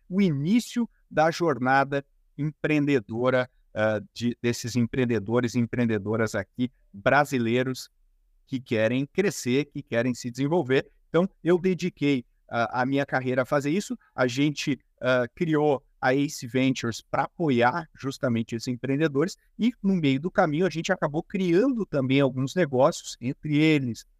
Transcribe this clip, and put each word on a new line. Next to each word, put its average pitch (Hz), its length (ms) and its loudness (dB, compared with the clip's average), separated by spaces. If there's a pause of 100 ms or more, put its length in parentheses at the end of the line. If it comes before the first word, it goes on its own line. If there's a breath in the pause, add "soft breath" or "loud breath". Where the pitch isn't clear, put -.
o 185 120 0
início 196 680 0 (200)
da 151 200 2
jornada 139 720 2 (340)
empreendedora, 135 1120 0 (240)
ah, 107 280 0 (120)
de, 120 280 -2
desses 120 340 -4
empreendedores 120 800 0
e 123 40 0
empreendedoras 113 760 -2
aqui 120 340 -4 (220)
brasileiros 127 1000 0 (580)
que 131 120 -6
querem 120 460 0
crescer, 147 600 -2
que - 160 -12
querem 120 320 -2
se 120 160 -10
desenvolver. 139 600 0 (200)
Então, 180 200 2 (140)
eu 175 140 4
dediquei, 156 680 -2 (240)
ah, 117 320 -2
a 127 40 0
minha 139 200 0
carreira 127 380 0
a - 20 -4
fazer 143 240 0
isso. 202 280 -4 (180 soft breath)
A 127 120 2
gente, 139 520 -2 (200)
ah, 127 340 0
criou 151 500 0 (180)
a 131 120 2
Ace 143 320 -2
Ventures 123 560 -2
pra 131 220 -2
apoiar 143 720 0
justamente 120 600 -4
esses 113 120 -10
empreendedores 139 680 -2 (200)
e, 233 140 0 (100)
no 196 140 0
meio 139 240 2
do 165 100 -6
caminho, 170 360 2
a 180 40 0
gente 160 220 -4
acabou 156 320 -2
criando 196 640 0
também 135 360 2
alguns 131 340 -2
negócios, 147 640 0
entre 143 380 -4
eles 147 480 2 (140)